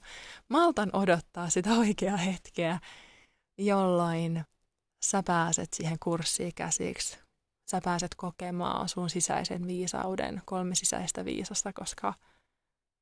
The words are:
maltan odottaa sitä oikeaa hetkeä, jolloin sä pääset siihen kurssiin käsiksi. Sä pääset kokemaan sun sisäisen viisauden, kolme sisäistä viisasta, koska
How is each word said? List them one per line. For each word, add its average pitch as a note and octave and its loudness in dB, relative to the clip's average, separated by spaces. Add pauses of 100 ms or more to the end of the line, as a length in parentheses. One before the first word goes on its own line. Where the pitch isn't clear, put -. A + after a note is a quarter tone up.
(480)
maltan C#4 4
odottaa F3 2
sitä F#3 2
oikeaa G#3 4
hetkeä, F3 -2 (800)
jolloin E3+ 2 (600)
sä G3 2
pääset E3+ 2
siihen D#3+ -2
kurssiin E3+ 0
käsiksi. - -4 (520)
Sä F#3 0
pääset F3 0
kokemaan F3+ -4
sun F3 -2
sisäisen F3 -2
viisauden, F3+ -4
kolme F#3 -2
sisäistä - -2
viisasta, F#3+ -4
koska - -6 (880)